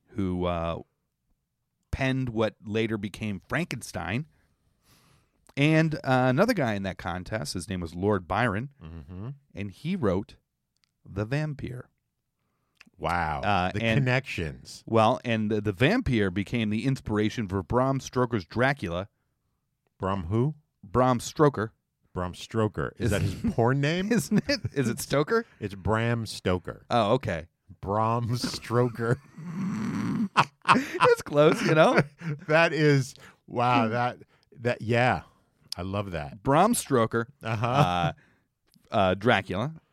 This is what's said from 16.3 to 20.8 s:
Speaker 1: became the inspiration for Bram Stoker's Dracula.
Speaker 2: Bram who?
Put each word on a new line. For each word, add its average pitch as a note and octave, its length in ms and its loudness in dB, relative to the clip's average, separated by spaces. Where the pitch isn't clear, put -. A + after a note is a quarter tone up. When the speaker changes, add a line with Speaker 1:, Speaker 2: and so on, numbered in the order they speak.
Speaker 1:
became G#2 380 -2
the G#2+ 160 -2
inspiration A2 640 -2
for G2 160 -2
Bram C3 360 0
Stoker's A#2+ 460 -2
Dracula. G#2+ 640 -2
Speaker 2:
Bram F#2+ 240 -2
who? A#2 320 0